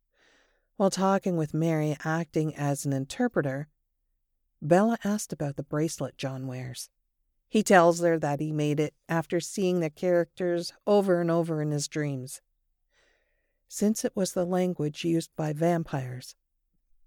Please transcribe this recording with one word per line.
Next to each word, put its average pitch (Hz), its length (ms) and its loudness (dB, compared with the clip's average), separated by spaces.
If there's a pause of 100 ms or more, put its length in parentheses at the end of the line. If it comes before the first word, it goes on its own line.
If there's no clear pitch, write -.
(760)
While 196 120 4
talking 190 480 2
with 156 160 -2
Mary 156 420 0 (100)
acting 160 500 -2
as 143 320 -4
an 139 80 0
interpreter, 143 760 -4 (920)
Bella 196 420 4
asked 208 260 -2
about 147 260 -6
the - 60 -6
bracelet 151 540 -4
John 135 300 -8
wears. 127 420 -10 (640)
He 214 120 4
tells 170 380 8
her 170 180 4
that 143 220 -2
he 156 100 -4
made 151 300 0
it 151 140 -2 (160)
after 165 300 -2
seeing 180 400 -2
the 156 100 -2
characters 175 840 -2 (140)
over 196 340 4
and 170 100 0
over 165 300 0
in 151 100 -2
his 147 160 -2
dreams. 143 540 -6 (1300)
Since 214 380 0
it - 80 -6
was 185 180 -2
the 180 140 -2
language 180 580 -2
used 165 320 0
by 156 160 -2
vampires, 147 840 -2 (720)